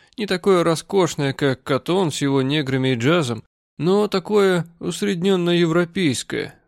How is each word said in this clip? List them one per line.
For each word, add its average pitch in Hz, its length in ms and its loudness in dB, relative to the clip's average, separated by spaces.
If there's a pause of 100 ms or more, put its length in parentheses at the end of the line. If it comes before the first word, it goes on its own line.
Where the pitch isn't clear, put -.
(160)
Не 214 100 -4
такое 185 360 2
роскошное, 160 680 0
как 135 320 -2
«Катон» 160 480 0
с - 80 -8
его 139 220 2
неграми 131 500 0
и 123 40 0
джазом, 120 460 0 (340)
но 196 300 2
такое 190 600 0 (120)
усреднённо-европейское. 175 1800 -2 (140)